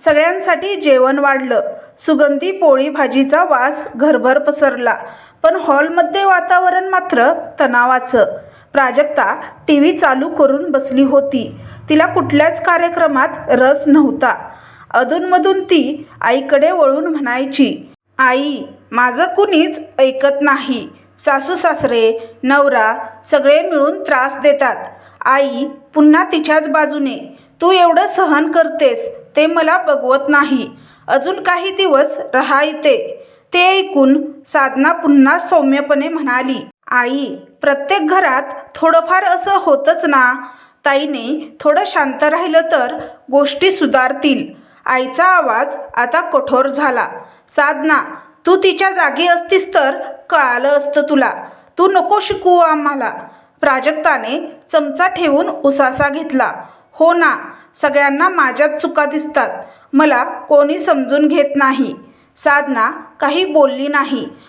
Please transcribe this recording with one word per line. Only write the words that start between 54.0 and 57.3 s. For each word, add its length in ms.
चमचा 360
ठेवून 420
उसासा 600
घेतला. 440
"हो 200
ना, 220